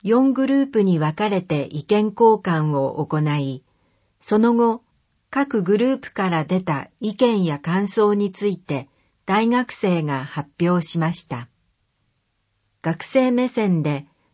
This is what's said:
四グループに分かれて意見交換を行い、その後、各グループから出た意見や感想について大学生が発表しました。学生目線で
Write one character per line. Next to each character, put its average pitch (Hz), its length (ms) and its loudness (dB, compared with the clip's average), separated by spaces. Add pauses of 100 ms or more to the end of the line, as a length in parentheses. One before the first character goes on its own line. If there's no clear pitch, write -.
四 247 320 4
グ 262 120 0
ル 269 100 2
ー 277 140 2
プ 220 120 2
に 185 160 2
分 151 160 0
か 214 160 -2
れ 190 100 0
て 147 300 -4
意 147 140 -8
見 214 300 0
交 226 200 6
換 156 420 -2
を 135 260 -2
行 151 180 -2
い、 143 440 -2 (560)
そ - 180 0
の 233 140 4
後、 233 300 2 (480)
各 277 320 -2
グ 196 160 2
ル 240 160 2
ー 262 40 -6
プ - 140 -16
か 190 160 -2
ら 165 160 0
出 180 160 -2
た 151 300 -6 (100)
意 208 160 -6
見 226 280 2
や 147 140 -2
感 185 280 -2
想 208 260 2
に 202 180 0
つ 202 160 -6
い 185 120 -2
て - 300 -8 (400)
大 214 180 2
学 240 260 0
生 175 300 0
が 139 220 -4
発 143 240 -8 (140)
表 175 200 2
し - 160 -4
ま 165 140 -2
し - 120 -10
た。 120 260 -12 (1300)
学 165 220 -4
生 254 280 2
目 247 180 0
線 190 340 0
で 143 240 -4 (280)